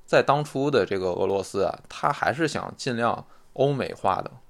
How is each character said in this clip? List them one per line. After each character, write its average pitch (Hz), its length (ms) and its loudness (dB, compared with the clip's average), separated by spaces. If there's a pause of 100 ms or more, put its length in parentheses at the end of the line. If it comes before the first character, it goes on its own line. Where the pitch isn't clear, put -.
在 139 200 4
当 147 200 4
初 143 280 -2
的 113 120 4
这 98 140 -2
个 92 140 0
俄 92 160 0
罗 98 160 0
斯 95 220 0
啊， - 220 -2
他 - 240 0
还 110 220 0
是 156 140 -2
想 - 280 -6
尽 123 220 -4
量 117 260 0 (300)
欧 143 180 2
美 123 220 -4
化 - 260 0
的。 - 120 -6 (180)